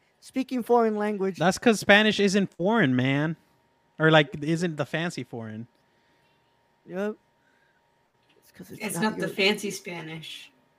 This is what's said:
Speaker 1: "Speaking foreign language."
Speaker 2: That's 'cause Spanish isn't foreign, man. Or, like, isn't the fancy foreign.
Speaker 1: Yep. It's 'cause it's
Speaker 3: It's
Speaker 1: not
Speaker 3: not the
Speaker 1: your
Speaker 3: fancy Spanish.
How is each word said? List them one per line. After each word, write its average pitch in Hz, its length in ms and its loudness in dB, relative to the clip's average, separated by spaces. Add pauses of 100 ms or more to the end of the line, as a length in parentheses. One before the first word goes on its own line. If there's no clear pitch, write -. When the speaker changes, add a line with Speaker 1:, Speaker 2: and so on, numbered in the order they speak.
(200)
Speaker 1:
"Speaking 254 420 -6
foreign 226 360 4
language." 196 400 -2
Speaker 2:
That's 175 180 2
'cause 220 240 2
Spanish 214 400 4
isn't 202 340 2
foreign, 180 400 2
man. 139 420 0 (600)
Or, 160 120 4
like, 156 180 6 (160)
isn't 165 320 -2
the 143 80 -4
fancy 160 400 -6
foreign. 113 420 -12 (1200)
Speaker 1:
Yep. 196 280 -6 (1200)
It's - 160 -20
'cause - 200 -20
it's 156 120 -16
Speaker 3:
It's 190 120 -8
Speaker 1:
not 170 80 -2
Speaker 3:
not 220 100 0
the 185 60 -8
Speaker 1:
your 190 140 -4
Speaker 3:
fancy 202 360 0
Spanish. 160 840 -14 (260)